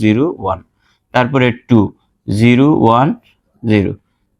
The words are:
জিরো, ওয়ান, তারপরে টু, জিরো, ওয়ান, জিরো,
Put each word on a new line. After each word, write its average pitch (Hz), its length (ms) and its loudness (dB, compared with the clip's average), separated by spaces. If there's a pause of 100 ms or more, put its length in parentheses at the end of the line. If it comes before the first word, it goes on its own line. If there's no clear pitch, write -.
জিরো, 110 240 0 (160)
ওয়ান, 92 180 -8 (540)
তারপরে 127 360 0 (200)
টু, 113 120 4 (460)
জিরো, 120 400 2 (180)
ওয়ান, 120 220 2 (560)
জিরো, 101 300 0 (460)